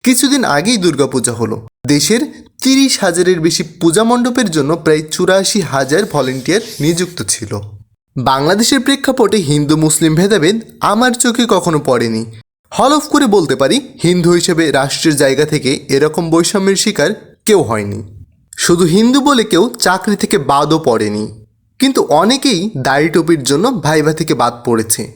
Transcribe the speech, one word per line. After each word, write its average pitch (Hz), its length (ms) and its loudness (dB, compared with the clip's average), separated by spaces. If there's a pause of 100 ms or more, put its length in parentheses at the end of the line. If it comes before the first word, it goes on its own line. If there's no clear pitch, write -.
কিছুদিন 262 420 2
আগেই 165 320 0
দুর্গাপূজা 135 560 -2
হলো। 107 220 -4 (320)
দেশের 147 340 2 (400)
তিরিশ 269 380 2
হাজারের 180 400 0
বেশি 160 240 0 (160)
পূজা 170 240 2
মণ্ডপের 247 480 0
জন্য 147 240 0
প্রায় 156 360 0
চুরাশি 190 500 0
হাজার 135 400 -2 (100)
ভলেন্টিয়ার 135 500 -2 (180)
নিযুক্ত 170 480 -2
ছিল। - 240 -6 (640)
বাংলাদেশের 151 640 2
প্রেক্ষাপটে 262 580 0
হিন্দু 147 400 0
মুসলিম 156 380 2
ভেদাভেদ 196 420 2 (240)
আমার 226 320 2
চোখে 240 360 -2
কখনো 170 300 2
পড়েনি। 113 440 -2 (480)
হলফ 285 380 2
করে 294 180 2
বলতে 170 280 2
পারি, 135 220 2 (260)
হিন্দু 175 280 2
হিসেবে 170 400 0
রাষ্ট্রের 143 440 0
জায়গা 139 300 2
থেকে 139 260 -2 (180)
এরকম 151 420 0
বৈষম্যের 190 520 0
শিকার 196 280 0 (340)
কেউ 208 180 4
হয়নি। 104 360 -4 (580)
শুধু 175 280 0
হিন্দু 226 360 4
বলে 262 220 2
কেউ 180 200 2 (160)
চাকরি 190 360 0
থেকে 208 220 -2
বাদও 147 480 0
পড়েনি, 107 400 0 (540)
কিন্তু 262 220 0 (100)
অনেকেই 208 500 2 (160)
দাড়ি 139 320 0
টুপির 165 340 0
জন্য 143 220 0 (160)
ভাইভা 156 320 0
থেকে 160 200 -4
বাদ 120 200 0 (120)
পড়েছে। 113 380 -2 (120)